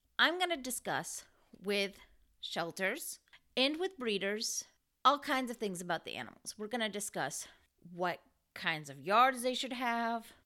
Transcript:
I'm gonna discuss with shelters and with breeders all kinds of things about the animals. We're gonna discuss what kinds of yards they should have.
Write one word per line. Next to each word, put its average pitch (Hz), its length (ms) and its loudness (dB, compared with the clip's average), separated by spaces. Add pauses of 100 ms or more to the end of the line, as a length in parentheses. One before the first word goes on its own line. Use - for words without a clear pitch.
(200)
I'm 302 180 6
gonna 349 200 0
discuss 196 680 -4 (400)
with 202 340 0 (420)
shelters 185 800 -4 (380)
and 277 220 4
with 381 180 -4
breeders 214 680 -2 (400)
all 277 160 8
kinds 226 320 2
of 233 60 -8
things 185 240 -2
about 175 240 -2
the - 100 -8
animals. - 420 -12
We're 208 100 -8
gonna 226 220 -2
discuss 185 580 -4 (460)
what 175 260 0 (340)
kinds 156 360 -4
of 139 100 -14
yards 233 420 6
they 254 140 0
should 254 180 -4
have. 233 540 0 (180)